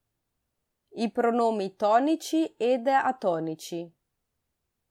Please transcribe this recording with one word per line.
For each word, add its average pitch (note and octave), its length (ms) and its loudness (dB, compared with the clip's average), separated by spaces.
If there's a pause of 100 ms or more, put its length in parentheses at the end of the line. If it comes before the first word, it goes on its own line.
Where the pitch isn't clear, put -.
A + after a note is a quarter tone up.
(880)
I G#3+ 220 -4
pronomi A3+ 640 0
tonici D4+ 800 0
ed A#3+ 320 0
atonici. E3+ 1040 -2 (1000)